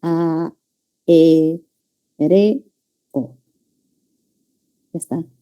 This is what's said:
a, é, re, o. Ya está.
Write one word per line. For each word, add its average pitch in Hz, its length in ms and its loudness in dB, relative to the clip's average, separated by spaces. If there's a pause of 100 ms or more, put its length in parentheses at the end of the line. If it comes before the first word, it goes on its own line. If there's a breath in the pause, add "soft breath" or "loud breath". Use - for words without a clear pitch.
a, 165 500 -4 (560)
é, 160 520 4 (580)
re, 202 460 0 (480)
o. - 240 -10 (1600)
Ya 170 60 -12
está. 165 260 -10 (180)